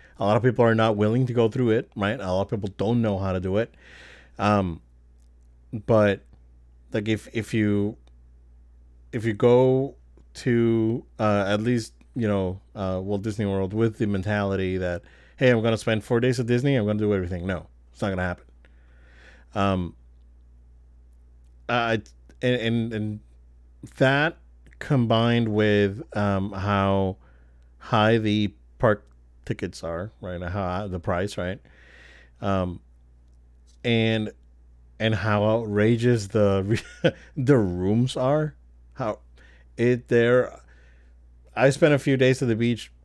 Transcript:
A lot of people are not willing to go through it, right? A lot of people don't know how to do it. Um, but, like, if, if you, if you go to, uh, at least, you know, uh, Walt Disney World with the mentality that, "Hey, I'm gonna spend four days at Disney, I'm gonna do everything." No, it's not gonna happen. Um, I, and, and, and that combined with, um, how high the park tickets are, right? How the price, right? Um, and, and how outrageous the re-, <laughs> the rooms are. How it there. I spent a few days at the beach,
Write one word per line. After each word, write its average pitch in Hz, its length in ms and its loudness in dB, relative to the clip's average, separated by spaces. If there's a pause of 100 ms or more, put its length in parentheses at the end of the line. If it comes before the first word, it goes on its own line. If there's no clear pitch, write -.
(180)
A - 80 -4
lot 107 120 4
of 110 40 -4
people 120 240 2
are 113 80 4
not 113 240 2
willing 113 300 0
to 117 60 -6
go 117 160 2
through 123 220 -2
it, 113 240 -2
right? 104 240 -2
A 92 140 -6
lot 95 80 0
of 95 80 -6
people 104 280 -6
don't 117 260 0
know 101 160 -2
how 95 140 -2
to 92 60 -2
do 92 180 -2
it. 113 180 -4 (640)
Um, 101 420 0 (920)
but, 107 500 2 (680)
like, 107 180 -4
if, 107 220 -4
if 110 220 -6
you, 104 420 0 (1160)
if 113 120 -6
you 113 100 -2
go 131 600 4 (420)
to, 117 720 0 (140)
uh, 104 280 2
at 104 140 0
least, 117 320 -2 (220)
you 113 120 -2
know, 95 320 -2 (160)
uh, 92 280 -4
Walt 98 180 -4
Disney 107 240 -4
World 98 260 -2
with 110 280 -2
the 113 80 -2
mentality 98 680 -2
that, 87 260 -4 (340)
"Hey, 127 140 4
I'm 113 100 2
gonna 113 160 0
spend 107 260 -2
four 120 160 0
days 123 200 0
at 120 80 -4
Disney, 123 280 0
I'm 104 120 0
gonna 104 120 0
do 104 140 0
everything." 90 320 -4
No, 92 220 -6 (260)
it's - 80 -20
not 104 80 -2
gonna 92 140 -4
happen. 90 220 -6 (1080)
Um, 95 420 -2 (1700)
I, 117 320 0 (400)
and, 123 200 0
and, 117 320 -2
and 107 260 -6 (800)
that 143 400 2 (420)
combined 117 680 2
with, 104 540 2 (120)
um, 101 360 0
how 98 640 0 (600)
high 113 400 2
the 107 360 0 (240)
park 107 300 2 (380)
tickets 101 380 -8
are, 85 280 -8 (100)
right? 90 200 -10
How 90 460 -6
the 90 120 -8
price, 92 380 -4
right? 92 220 -6 (840)
Um, 92 380 -2 (1040)
and, 113 480 0 (680)
and 110 160 0
how 104 280 0
outrageous 110 840 2
the 98 380 2
re-, - 460 -2 (140)
<laughs> - 120 -20
the 139 200 4
rooms 101 580 0
are. 147 400 -2 (380)
How 110 260 -8 (580)
it 120 320 0
there. 120 500 2 (960)
I 123 160 4
spent 147 220 4
a 139 60 2
few 135 180 0
days 127 240 2
at 135 60 -2
the 113 80 0
beach, 117 360 -2 (140)